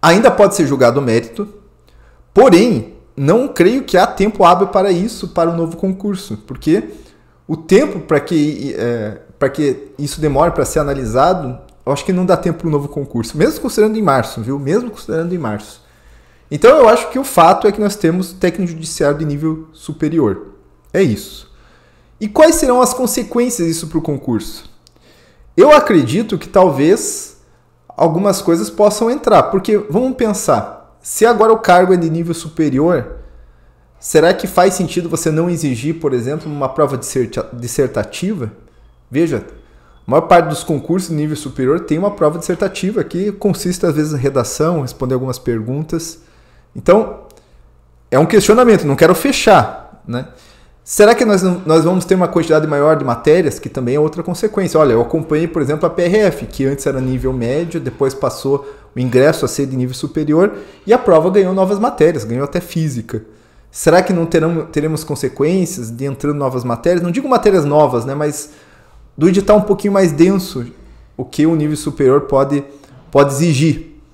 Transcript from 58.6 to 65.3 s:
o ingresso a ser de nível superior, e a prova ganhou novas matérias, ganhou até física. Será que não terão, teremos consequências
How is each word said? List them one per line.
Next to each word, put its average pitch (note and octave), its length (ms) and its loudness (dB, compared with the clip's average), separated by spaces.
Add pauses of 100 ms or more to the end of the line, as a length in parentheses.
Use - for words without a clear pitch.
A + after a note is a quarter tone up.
o - 20 -8
ingresso B2+ 460 2
a C#3 40 -2
ser C#3 180 -4
de C3 100 -8
nível B2+ 180 -4
superior, D#3 600 -2 (320)
e G3+ 80 4
a B3 40 4
prova F3 300 4
ganhou F#3 240 2
novas F#3+ 260 0
matérias, E3 460 0
ganhou A#2+ 200 -6
até C#3 140 -6
física. C3 640 -6 (480)
Será E3+ 300 2
que F#3 140 -2
não E3+ 100 0
terão, D#3+ 400 0
teremos D3+ 400 -4
consequências C#3+ 840 -4